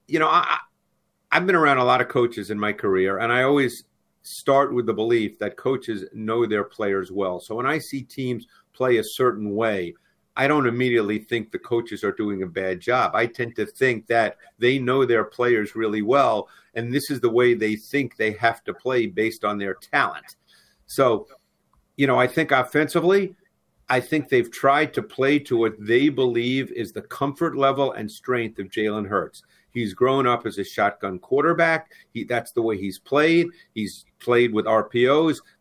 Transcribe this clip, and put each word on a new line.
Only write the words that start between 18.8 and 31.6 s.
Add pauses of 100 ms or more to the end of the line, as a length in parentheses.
based
on
their
talent. (500)
So, (680)
you
know,
I
think
offensively, (520)
I
think
they've
tried
to
play
to
what
they
believe
is
the
comfort
level
and
strength
of
Jalen
Hurts. (280)
He's
grown
up
as
a
shotgun
quarterback. (200)